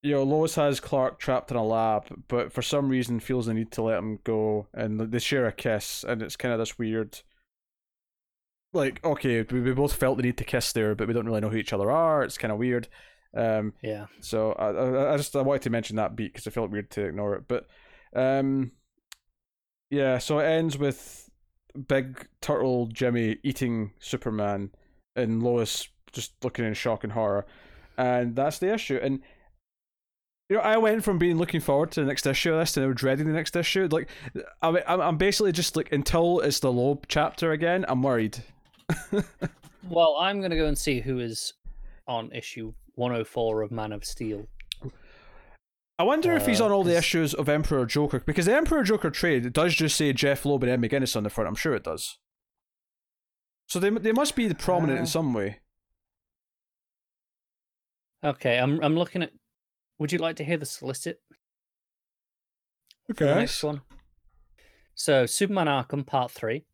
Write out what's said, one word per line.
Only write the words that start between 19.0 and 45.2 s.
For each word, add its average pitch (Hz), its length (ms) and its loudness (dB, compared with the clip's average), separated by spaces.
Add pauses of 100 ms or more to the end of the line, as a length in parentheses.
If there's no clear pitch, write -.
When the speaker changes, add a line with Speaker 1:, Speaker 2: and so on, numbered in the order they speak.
Speaker 1:
yeah, 135 280 2
so 151 200 0
it 151 80 2
ends 160 320 2
with - 500 -4 (580)
Big 131 400 -2 (140)
Turtle 123 460 0
Jimmy 113 560 0
eating 117 560 -2
Superman, 104 720 -4 (460)
and 113 260 0
Lois 120 460 0 (240)
just - 200 -10 (100)
looking 123 220 -2
in 107 100 0
shock 110 300 -2
and 104 80 -6
horror, 104 340 0 (520)
and 123 360 0
that's 139 240 0
the 190 140 0
issue. 143 300 -2
And, 135 180 -2 (1300)
you 196 80 2
know, - 60 2
I 214 160 4
went 220 260 4
from 190 140 2
being 175 180 4
looking 165 240 0
forward 151 320 2
to - 80 -2
the 139 60 2
next 135 200 -2
issue 139 280 2
of 160 60 4
this 165 120 0
to 147 140 0
now 135 80 2
dreading 135 320 0
the 156 80 0
next 160 220 -4
issue. 185 340 0
Like, 185 180 0 (540)
I 165 80 4
mean, 175 160 2
I'm, 180 160 2
I'm 156 160 2
basically 196 340 2
just, 165 240 -2
like, - 160 -2
until 165 480 2
it's 139 200 0
the 131 120 2
Loeb 131 360 0
chapter 156 440 0
again, 170 360 0
I'm 127 140 0
worried. 120 360 0 (720)
<laughs> - 20 -4 (760)
Speaker 2:
Well, 165 300 4
I'm 196 220 0
gonna 175 160 0
go 160 100 2
and 147 120 0
see 131 220 0
who 127 180 -4
is 117 360 -6 (520)
on 117 260 -6
issue 117 400 -12 (220)
one 123 180 -2
oh 113 120 0
four 110 380 -2
of 107 100 -4
Man 107 200 -6
of 104 120 -10
Steel. 107 420 -8 (1500)